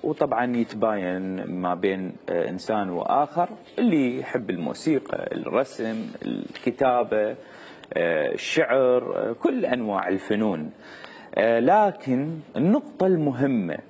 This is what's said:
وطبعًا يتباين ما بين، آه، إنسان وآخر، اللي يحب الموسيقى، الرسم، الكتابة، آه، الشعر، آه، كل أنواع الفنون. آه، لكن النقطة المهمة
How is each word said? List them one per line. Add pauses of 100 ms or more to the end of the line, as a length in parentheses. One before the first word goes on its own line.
وطبعًا
يتباين
ما
بين، (140)
آه،
إنسان
وآخر، (300)
اللي
يحب
الموسيقى،
الرسم، (180)
الكتابة، (580)
آه،
الشعر،
آه،
كل
أنواع
الفنون. (640)
آه،
لكن (160)
النقطة
المهمة (120)